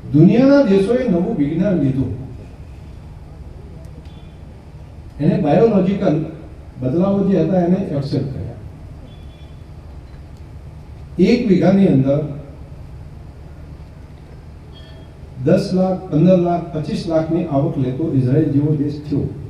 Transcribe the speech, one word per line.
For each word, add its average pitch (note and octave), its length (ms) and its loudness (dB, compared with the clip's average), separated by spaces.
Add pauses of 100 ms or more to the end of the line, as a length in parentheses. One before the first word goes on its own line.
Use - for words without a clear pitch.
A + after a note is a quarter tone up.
(120)
દુનિયાના C4 500 8
દેશોએ A#3 460 2
નવું E3+ 280 0
વિજ્ઞાન E3 420 0
લીધું, C3+ 460 -2 (3000)
એને - 220 2
બાયોલોજિકલ F3+ 840 4 (560)
બદલાવો F#3 480 2
જે F#3 100 2
હતા, F3 220 2
એને F3 160 2
એક્સેપ્ટ - 560 -4
કર્યા. - 220 -10 (2750)
એક A#3 300 4
વીઘાની F#3 400 6
અંદર C#3 460 2 (3000)
દસ F#3+ 280 2
લાખ, F#3 380 0
પંદર F3+ 280 6
લાખ, F3 380 -2
પચીસ D#3 300 -4
લાખની D#3+ 380 0
આવક - 340 -2
લેતો C3+ 360 -2
ઇઝરાયલ C#3 380 2
જેવો D3 220 2
દેશ D3 360 -4
થયો. - 180 -2 (220)